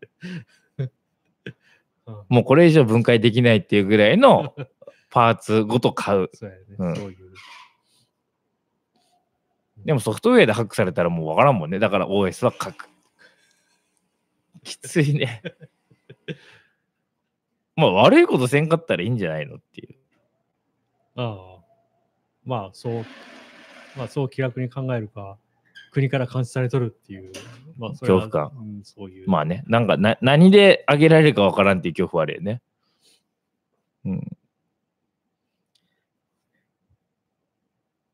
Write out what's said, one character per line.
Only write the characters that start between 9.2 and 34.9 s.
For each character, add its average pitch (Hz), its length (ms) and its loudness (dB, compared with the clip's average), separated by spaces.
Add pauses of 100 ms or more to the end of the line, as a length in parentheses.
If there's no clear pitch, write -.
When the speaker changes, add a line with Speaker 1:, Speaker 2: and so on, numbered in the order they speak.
Speaker 2:
で 156 80 -4
も 135 80 -2
ソ 110 120 -6
フ 104 100 -10
ト 240 100 2
ウ 254 40 6
ェ 202 80 8
ア - 20 0
で 110 60 0
ハ 110 100 -2
ッ 104 40 -6
ク - 100 -16
さ 104 100 0
れ 87 80 -6
た 90 80 -2
ら 87 80 0
も 82 140 -6
う - 20 -8
わ 78 100 -6
か 117 80 4
ら 143 60 4
ん 117 80 0
も 76 80 -8
ん 78 40 -10
ね。 95 80 -6
だ 104 120 0
か 98 80 -2
ら 90 100 -4
オ 98 180 0
ー 90 40 -2
エ - 20 -10
ス - 140 -4
は 113 60 0
書 - 200 -12
く。 - 160 -20 (1700)
き - 140 -18
つ - 260 -4
い 143 100 0
ね。 135 360 -6
Speaker 1:
<laughs> - 40 -20 (2250)
Speaker 2:
ま 160 80 2
あ、 104 80 4
悪 151 280 6
い 349 60 4
こ 254 120 -2
と 127 80 -2
せ 143 140 0
ん 160 80 -4
か 165 80 0
っ 160 80 -6
た 95 120 -4
ら 82 60 -6
い 95 40 -6
い 117 40 -4
ん 120 80 -4
じ 95 80 -4
ゃ 80 40 -4
な 78 100 -8
い 71 60 -12
の - 100 -20
っ - 40 -20
て - 200 -20
い - 100 -20
う。 - 40 -20 (1200)
Speaker 1:
あ 95 440 -12
あ。 - 40 -20 (800)
ま 127 120 -8 (100)
あ、 92 60 -18
そ 117 280 -10
う、 113 40 -12 (920)
ま 131 80 -10
あ、 107 40 -12
そ 143 160 -6
う 127 40 -6
気 - 140 -12
楽 131 180 -8
に 127 80 -6
考 131 260 -8
え 120 60 -4
る 104 80 -12
か、 98 300 -18 (520)
国 135 180 -2
か 135 100 -4
ら 123 80 -4
監 127 180 -6
視 - 80 -16
さ 131 80 -4
れ 123 80 -2
と 135 100 -2
る 123 80 -2
っ - 200 -14
て 101 60 -20
い 95 140 -18
う、 92 60 -20 (460)
ま 113 100 -10
あ、 - 60 -12
そ - 100 -18
れ 98 80 2
は、 92 100 4
Speaker 2:
恐 107 80 -10
怖 76 200 -4
感。 135 80 -20
Speaker 1:
う 104 220 -16
ん、 98 40 -20
そ - 220 -20
う 92 40 -16
い 95 140 -20
う。 92 60 -4
Speaker 2:
ま 82 100 2
あ 76 40 -2
ね、 87 220 -8
な 113 140 0
ん 113 60 -2
か、 82 100 2
な-、 104 240 0
何 151 300 6
で 202 380 6
上 143 100 4
げ 160 100 6
ら 160 120 6
れ - 100 4
る 113 40 0
か 101 80 2
わ 95 100 2
か 98 100 0
ら 98 120 4
ん 90 40 -2
っ - 40 -8
て 90 60 -4
い 82 40 -6
う - 20 -8
恐 90 160 -4
怖 85 100 -2
は - 40 0
あ - 20 -8
る 76 100 -8
よ 78 60 -14
ね。 107 200 -8 (1400)
う 190 80 -8
ん。 - 240 -10 (3750)